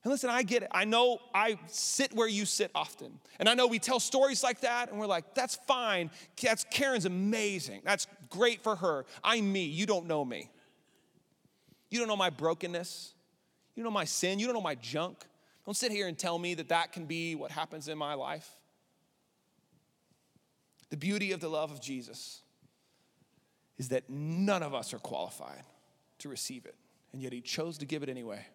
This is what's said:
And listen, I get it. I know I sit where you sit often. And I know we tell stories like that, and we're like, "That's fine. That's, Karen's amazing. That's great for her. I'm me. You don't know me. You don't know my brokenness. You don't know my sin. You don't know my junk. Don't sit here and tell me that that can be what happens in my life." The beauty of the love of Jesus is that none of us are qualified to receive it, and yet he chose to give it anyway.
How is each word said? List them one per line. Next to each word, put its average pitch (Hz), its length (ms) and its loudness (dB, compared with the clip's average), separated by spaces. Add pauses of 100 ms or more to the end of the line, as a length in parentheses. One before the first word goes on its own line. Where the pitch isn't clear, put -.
And 240 80 0
listen, 254 180 0
I 247 140 4
get 220 200 2
it. - 80 -6
I 190 140 4
know 233 340 6 (140)
I 214 240 4 (100)
sit - 460 0
where 226 140 4
you 208 180 0
sit - 280 0
often. - 460 -6 (180)
And 202 120 4
I 240 60 6
know 247 120 6
we 226 120 2
tell 247 200 2
stories 269 440 4
like 247 180 0
that, 240 300 0
and 208 80 -6
we're 214 80 -2
like, 175 260 0
"That's 254 220 -2
fine. 208 560 0 (300)
That's, 226 240 4
Karen's 262 400 2
amazing. 190 800 0
That's 196 240 2 (220)
great 214 320 4
for 214 160 2
her. 160 280 2 (180)
I'm 214 280 4
me. 190 140 0
You 160 220 0
don't 185 180 2
know 156 180 0
me. 113 280 -8 (1400)
You 226 60 0
don't 233 100 2
know 214 80 2
my 185 140 4
brokenness. 165 840 -2 (600)
You 226 60 -8
don't 233 100 -4
know - 40 -4
my 180 100 2
sin. 185 320 0
You 214 80 0
don't 247 80 0
know 226 80 0
my 156 140 -2
junk. 147 500 -4 (400)
Don't 202 100 -4
sit 240 160 0
here 202 160 0
and 165 80 -4
tell 170 220 0
me 175 160 -2
that 156 160 -6
that 165 240 2
can 165 120 -8
be 165 300 -2
what 143 160 -8
happens 151 380 -8
in 156 80 -6
my 147 160 -4
life." 147 340 -6 (2500)
The 156 60 -6
beauty 196 360 0
of 175 80 -6
the 165 80 -4
love 151 220 -2
of 139 100 -14
Jesus 127 600 -10 (1400)
is 131 120 -8
that 131 200 -2
none 165 540 0
of 143 100 -6
us 120 200 -6
are 117 60 -10
qualified - 640 -8 (560)
to 151 100 -10
receive 127 360 -8
it, - 100 -16 (360)
and 135 100 -10
yet 127 120 -6
he 123 80 -8
chose 160 380 -4
to 147 60 -6
give 147 160 -4
it 139 60 -6
anyway. 113 480 -10